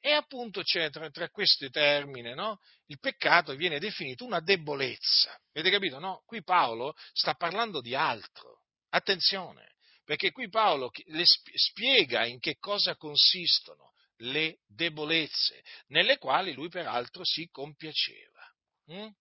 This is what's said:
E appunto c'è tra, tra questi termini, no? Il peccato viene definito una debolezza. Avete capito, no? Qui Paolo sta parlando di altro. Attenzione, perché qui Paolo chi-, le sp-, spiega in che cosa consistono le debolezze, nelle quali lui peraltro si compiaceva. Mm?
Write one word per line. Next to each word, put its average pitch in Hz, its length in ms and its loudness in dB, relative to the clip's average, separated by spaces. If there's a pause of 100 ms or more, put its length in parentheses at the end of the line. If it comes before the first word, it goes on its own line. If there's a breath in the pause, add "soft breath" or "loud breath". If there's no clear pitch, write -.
E 285 120 0
appunto 240 500 -2
c'è 160 260 0
tra, 151 220 -10
tra 165 180 -8
questi 165 400 0
termini, 143 640 2
no? 196 260 -6 (260 soft breath)
Il 147 140 -14
peccato 160 540 2
viene 156 240 -2
definito 165 460 -8
una 208 160 -2
debolezza. 151 960 0 (140)
Avete 160 180 0
capito, 185 280 0
no? 185 260 -10
Qui 226 180 -12
Paolo 143 520 2 (180 loud breath)
sta - 220 0
parlando 180 480 -4
di 117 120 -8
altro. 131 680 -4 (280)
Attenzione, 180 840 -2 (300 soft breath)
perché 151 260 -2
qui 240 180 -10
Paolo 175 400 2
chi-, - 200 -14
le 165 180 0
sp-, - 280 2
spiega 202 680 2
in 120 140 -6
che 156 180 -4
cosa 190 400 -4
consistono 147 960 0 (260)
le 151 480 -4
debolezze, 151 960 -2 (260 loud breath)
nelle 202 280 2
quali 185 360 -2
lui 139 160 -8
peraltro 156 560 -6
si 165 260 -4
compiaceva. - 1000 -8 (400)
Mm? 202 180 -14 (120)